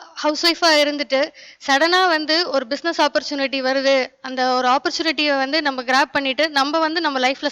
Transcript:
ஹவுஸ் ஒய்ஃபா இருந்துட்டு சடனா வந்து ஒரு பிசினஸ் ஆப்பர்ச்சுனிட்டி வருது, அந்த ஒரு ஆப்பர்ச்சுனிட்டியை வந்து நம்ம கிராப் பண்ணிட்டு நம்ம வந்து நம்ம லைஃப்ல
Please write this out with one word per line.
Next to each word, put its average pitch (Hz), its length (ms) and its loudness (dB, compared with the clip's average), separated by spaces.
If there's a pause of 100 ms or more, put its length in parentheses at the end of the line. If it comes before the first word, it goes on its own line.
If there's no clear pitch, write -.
(140)
ஹவுஸ் 302 320 -2
ஒய்ஃபா 339 220 2
இருந்துட்டு 294 640 2 (340)
சடனா 339 420 2
வந்து 311 420 0
ஒரு 269 160 -2
பிசினஸ் 311 360 -4
ஆப்பர்ச்சுனிட்டி 277 580 -2
வருது, 269 460 2 (160)
அந்த 254 320 -2
ஒரு 254 140 2
ஆப்பர்ச்சுனிட்டியை 294 680 0
வந்து 269 260 -2
நம்ம 262 200 -4
கிராப் 262 300 0
பண்ணிட்டு 277 360 0
நம்ம 294 300 0
வந்து 320 220 0
நம்ம 285 180 -2
லைஃப்ல 262 340 0